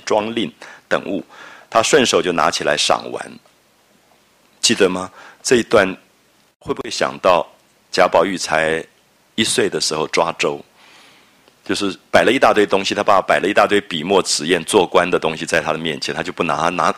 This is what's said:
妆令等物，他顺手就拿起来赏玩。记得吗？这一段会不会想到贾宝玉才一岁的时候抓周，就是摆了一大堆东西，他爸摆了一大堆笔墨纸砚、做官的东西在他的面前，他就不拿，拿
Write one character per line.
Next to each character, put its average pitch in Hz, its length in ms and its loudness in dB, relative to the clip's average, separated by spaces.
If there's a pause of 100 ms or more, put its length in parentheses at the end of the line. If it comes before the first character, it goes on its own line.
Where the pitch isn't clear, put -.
妆 107 280 -2
令 117 180 -4 (360)
等 69 180 -4
物， 90 180 -6 (460)
他 113 140 2
顺 135 220 4
手 92 160 2
就 87 100 -2
拿 82 180 0
起 - 140 -4
来 76 140 0
赏 60 340 -2
玩。 60 200 -12 (1300)
记 - 120 2
得 95 160 4
吗？ 92 220 -6 (320)
这 131 140 4
一 113 60 0
段 104 220 4 (720)
会 - 140 -8
不 139 80 -12
会 123 80 -12
想 69 320 -4
到 87 240 2 (460)
贾 90 160 2
宝 90 180 2
玉 95 120 -4
才 80 460 -2 (520)
一 113 80 0
岁 107 260 0
的 78 120 -4
时 - 120 -4
候 78 140 -2
抓 82 320 0
周， 76 240 -4 (1000)
就 98 100 -4
是 98 180 -4 (160)
摆 90 140 4
了 98 80 2
一 131 80 0
大 117 140 4
堆 104 120 4
东 98 180 0
西， 95 120 -4
他 101 80 0
爸 98 180 2
摆 78 180 0
了 80 100 -2
一 104 40 -2
大 104 140 4
堆 101 140 0
笔 85 200 -8
墨 95 220 2
纸 - 240 -4
砚、 87 160 0
做 87 240 2
官 90 220 0
的 85 100 0
东 80 160 -4
西 80 100 -10
在 80 160 0
他 78 120 -2
的 78 40 -4
面 80 220 -6
前， 71 160 -6
他 80 80 -4
就 87 80 -10
不 - 100 -6
拿， 78 280 -2
拿 87 280 -2